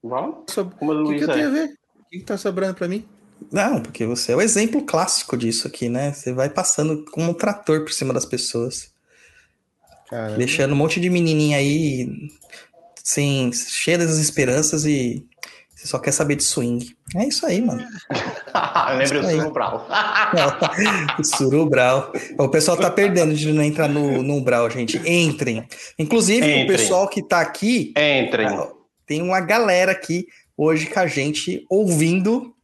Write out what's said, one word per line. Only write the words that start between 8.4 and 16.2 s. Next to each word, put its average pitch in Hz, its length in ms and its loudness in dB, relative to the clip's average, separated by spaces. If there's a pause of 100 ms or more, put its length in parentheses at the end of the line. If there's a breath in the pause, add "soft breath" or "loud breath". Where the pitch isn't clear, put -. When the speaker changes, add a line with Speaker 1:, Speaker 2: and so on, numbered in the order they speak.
Speaker 2:
Caramba. 110 280 -6
Speaker 3:
Deixando 135 340 0
um 143 60 2
monte 160 240 2
de 180 80 2
menininha 156 480 2
aí 143 720 -2 (760 loud breath)
sem, 135 480 0
cheia 151 460 -2
das 160 200 2
esperanças 151 680 2
e 135 400 0 (500 loud breath)
você - 100 -20
só - 140 -4
quer 139 120 0
saber 147 240 2